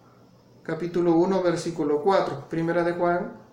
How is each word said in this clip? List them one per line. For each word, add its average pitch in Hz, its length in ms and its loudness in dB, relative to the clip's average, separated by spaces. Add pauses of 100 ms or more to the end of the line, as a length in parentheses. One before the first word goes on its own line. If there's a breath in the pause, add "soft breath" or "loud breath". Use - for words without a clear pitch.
(640)
capítulo 170 520 0
uno, 185 260 4
versículo 160 600 0
cuatro. 185 460 0
Primera 165 360 -2
de 170 100 0
Juan 175 400 -2 (200)